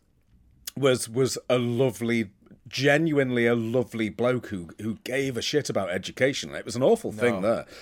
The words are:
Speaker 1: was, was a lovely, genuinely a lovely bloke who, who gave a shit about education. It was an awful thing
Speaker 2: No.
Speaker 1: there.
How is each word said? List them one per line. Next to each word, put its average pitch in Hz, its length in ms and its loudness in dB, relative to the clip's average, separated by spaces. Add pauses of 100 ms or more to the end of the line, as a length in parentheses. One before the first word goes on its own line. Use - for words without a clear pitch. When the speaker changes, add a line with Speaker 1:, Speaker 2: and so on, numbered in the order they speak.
(760)
Speaker 1:
was, 127 320 2
was 117 300 0 (120)
a 127 80 4
lovely, 117 720 0 (380)
genuinely 139 760 2
a 117 100 4
lovely 113 540 -2
bloke 120 380 0
who, 87 220 -8 (100)
who 107 220 -4
gave 135 340 -4
a 107 60 -2
shit - 260 0
about 101 220 -2
education. 95 640 -2
It 82 100 -10
was 113 120 -8
an 123 80 0
awful 175 260 2
thing 107 300 0
Speaker 2:
No. 107 140 2
Speaker 1:
there. 85 120 -4 (160)